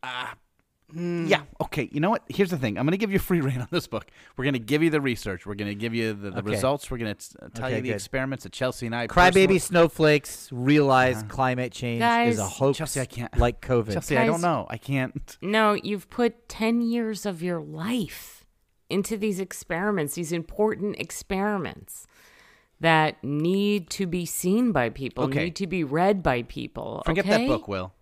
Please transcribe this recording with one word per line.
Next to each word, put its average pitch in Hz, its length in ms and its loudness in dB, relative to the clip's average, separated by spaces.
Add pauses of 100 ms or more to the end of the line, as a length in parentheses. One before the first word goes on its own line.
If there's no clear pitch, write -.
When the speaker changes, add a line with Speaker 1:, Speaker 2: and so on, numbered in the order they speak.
Speaker 1:
Uh, 127 240 -6 (640)
Speaker 2:
Hmm. 170 360 -2
Speaker 1:
yeah. 170 160 4 (180)
Okay. - 320 -2
You 147 80 -2
know 165 80 4
what? 226 220 2
Here's 180 180 2
the 175 80 -4
thing. 117 220 -2
I'm 123 80 2
gonna 170 100 4
give 202 160 -2
you 190 60 4
free 175 220 2
<laughs> - 20 0
reign 131 180 -2
on 120 100 -6
this 165 160 -2
book. 104 200 -8 (320)
We're 131 80 -2
gonna 139 120 2
give 123 240 2
you 165 60 6
the 151 140 2
research. 104 420 -2
We're 101 100 -8
gonna 104 200 -4
give 113 200 -4
you 113 200 0
the, 101 160 -10
the 92 80 -8
Speaker 3:
Okay. 104 140 -4
Speaker 1:
results. 131 380 -2
We're 131 60 -6
gonna 113 180 -4
t-, - 120 -18 (280)
tell 113 120 -6
Speaker 3:
Okay, 127 100 -2
Speaker 1:
you 110 60 -4
the 127 60 -4
Speaker 3:
good. 110 80 -2
Speaker 1:
experiments 131 480 -6
that - 100 -16
Chelsea 127 320 -4
and 113 100 -4
I 120 100 -4
Speaker 3:
Crybaby 180 280 6
Speaker 1:
personally 190 240 6
Speaker 3:
snowflakes 156 920 4
realize 131 680 4
Speaker 4:
Uh-huh. 110 100 -6
Speaker 3:
climate 127 440 0
change 120 260 -4
Speaker 4:
Guys. 233 360 4
Speaker 3:
is 107 40 -2
a 101 80 0
hoax 135 320 0
Speaker 1:
Chelsea, 147 240 -4
I - 20 0
can't. - 320 -10
Speaker 3:
like 120 240 2
covid. 113 320 0
Speaker 1:
Chelsea, 143 240 0
I 123 80 6
don't - 120 2
Speaker 4:
Guys. 170 60 -4
Speaker 1:
know. 156 280 0
I 117 80 -8
can't. - 640 -6
Speaker 4:
No, 214 320 4
you've 202 340 -4
put - 400 -2
ten 233 320 0
years 226 460 -2
of 175 160 -6
your 175 180 -4
life 160 840 -8 (420)
into 202 300 -2
these 196 200 0
experiments, 180 760 -2
these 170 180 -4
important 196 680 -2
experiments - 1080 -6 (760)
that 156 420 4
need 180 680 0
to - 160 -4
be 175 180 -4
seen 208 480 0
by 127 160 2
people, 131 360 -6
Speaker 1:
Okay. 143 200 0
Speaker 4:
need 180 120 -6
to 196 100 -4
be 175 180 -2
read 175 380 2
by 127 220 0
people, - 600 -10
Speaker 1:
Forget 180 220 0
that 202 140 4
Speaker 4:
okay? 247 60 0
Speaker 1:
book, 120 220 -2
Will. 92 340 -4